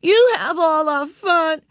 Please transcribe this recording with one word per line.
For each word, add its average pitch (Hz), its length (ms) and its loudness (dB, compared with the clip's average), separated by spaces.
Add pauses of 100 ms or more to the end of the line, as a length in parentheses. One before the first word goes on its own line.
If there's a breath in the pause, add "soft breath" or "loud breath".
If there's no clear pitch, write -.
You 453 360 4
have 277 200 -6
all 320 260 0
the 294 280 -6
fun. 330 580 -2